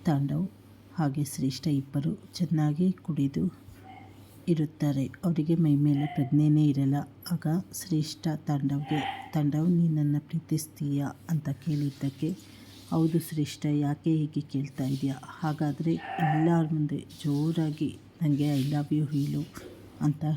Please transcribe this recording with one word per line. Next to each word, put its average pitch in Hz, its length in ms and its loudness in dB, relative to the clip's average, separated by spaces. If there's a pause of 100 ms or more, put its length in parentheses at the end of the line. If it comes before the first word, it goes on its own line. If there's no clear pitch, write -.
ತಾಂಡವ್ 143 440 0 (460)
ಹಾಗೆ 147 300 0
ಶ್ರೇಷ್ಠ 139 420 -4
ಇಬ್ಬರು 143 560 -2 (120)
ಚೆನ್ನಾಗಿ 160 580 2
ಕುಡಿದು 151 640 -2 (960)
ಇರುತ್ತಾರೆ. 147 580 0
ಅವರಿಗೆ 165 480 0
ಮೈ 156 220 4
ಮೇಲೆ 147 300 2
ಪ್ರಜ್ಞೆನೇ 151 600 4
ಇರಲ್ಲ. 139 280 2 (380)
ಆಗ 165 140 -2 (260)
ಶ್ರೇಷ್ಠ - 640 -4
ತಾಂಡವ್ಗೆ, 143 1000 -2
"ತಾಂಡವ್, 151 360 2
ನೀ 170 180 4
ನನ್ನ 147 300 2
ಪ್ರೀತಿಸ್ತೀಯಾ?" 147 920 -4 (220)
ಅಂತ 151 180 -2
ಕೇಳಿದ್ದಕ್ಕೆ, 143 880 -4 (540)
"ಹೌದು 160 280 2
ಶ್ರೇಷ್ಠ, 156 480 -4
ಯಾಕೆ 147 440 0
ಹೀಗೆ 151 300 0
ಕೇಳ್ತಾ 139 440 -6
ಇದೀಯಾ? 135 380 -2
ಹಾಗಾದ್ರೆ 156 720 -2
ಎಲ್ಲರ 160 760 2
ಮುಂದೆ 147 320 -2 (200)
ಜೋರಾಗಿ 151 760 0 (240)
ನನಗೆ 147 340 2
'I 135 160 0
love 147 200 -2
you' 151 200 0
ಹೇಳು" 147 400 -2 (480)
ಅಂತ 151 240 0 (120)